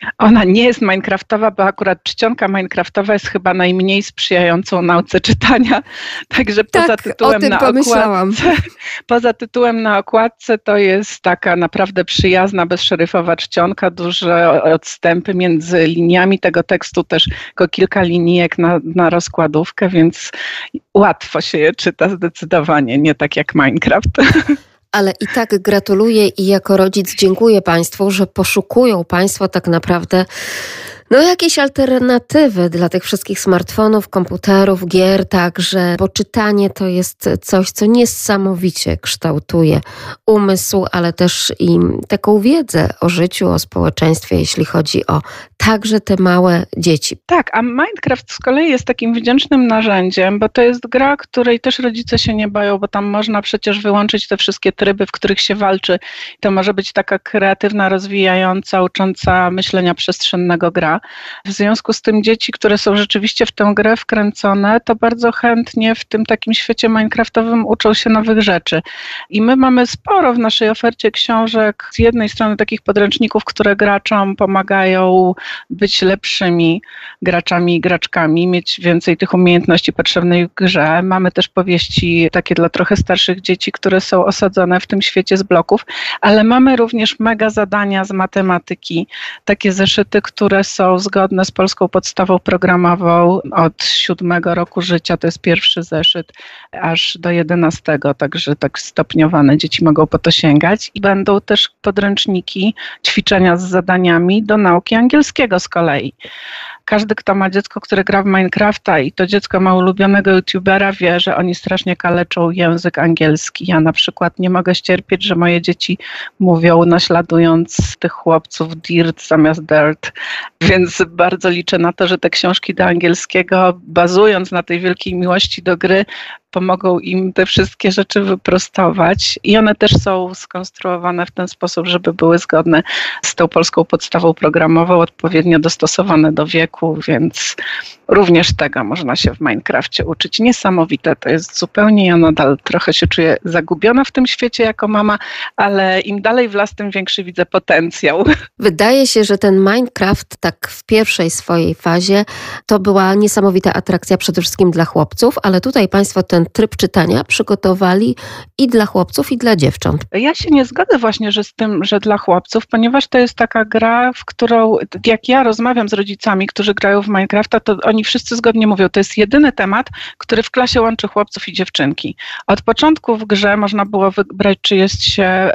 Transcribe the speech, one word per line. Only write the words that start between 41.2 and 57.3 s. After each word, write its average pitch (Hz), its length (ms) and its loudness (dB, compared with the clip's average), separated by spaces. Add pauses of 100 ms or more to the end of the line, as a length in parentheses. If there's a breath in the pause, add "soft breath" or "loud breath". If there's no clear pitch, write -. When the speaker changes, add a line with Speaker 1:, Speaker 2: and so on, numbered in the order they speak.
Speaker 2:
i 170 200 2 (300)
taką 208 320 2
wiedzę 233 480 2 (120)
o 170 80 2
życiu, 175 400 0
o 85 100 2
społeczeństwie, 95 800 -2
jeśli 156 280 -2
chodzi - 420 -2
o - 140 0 (360 loud breath)
także 214 440 0
te 190 180 -2
małe 180 480 2 (100)
dzieci. 165 400 0 (100)
Speaker 1:
Tak, 349 260 0
a 226 100 0
Minecraft 262 680 -4
z - 60 -14
kolei 294 320 0
jest 254 140 0
takim 233 300 -2
wdzięcznym 247 520 2
narzędziem, 196 720 0
bo 214 100 0
to 247 140 0
jest 240 260 0
gra, 269 280 0
której 240 440 -2
też 262 180 -2
rodzice 233 400 -4
się 226 160 -2
nie 214 140 -2
boją, 202 300 -2
bo 202 100 -4
tam 202 160 -4
można 208 380 -2
przecież 208 380 -4
wyłączyć 208 480 0
te 196 80 -2
wszystkie - 360 -4
tryby, 202 340 0
w - 60 -14
których 202 280 -2
się - 140 -2
walczy. 190 440 -2 (420 loud breath)
To 208 100 0
może 196 240 0
być 190 180 -6
taka 196 260 -2
kreatywna, 196 720 0